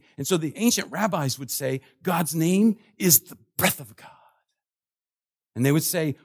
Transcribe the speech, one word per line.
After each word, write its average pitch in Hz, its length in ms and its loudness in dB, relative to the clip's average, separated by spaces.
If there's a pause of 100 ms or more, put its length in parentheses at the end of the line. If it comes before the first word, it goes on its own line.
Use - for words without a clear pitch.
(180)
And 139 80 -6
so 185 120 0
the 156 180 -4
ancient 208 340 0
rabbis 175 480 -2
would 135 140 -10
say, 131 300 -4 (200)
God's 170 320 -2
name 185 440 2 (200)
is 180 240 6
the - 160 -20 (200)
breath - 240 0
of - 160 -20
God. - 120 -20 (1500)
And 117 100 0
they 139 60 4
would 151 120 2
say, 160 420 -4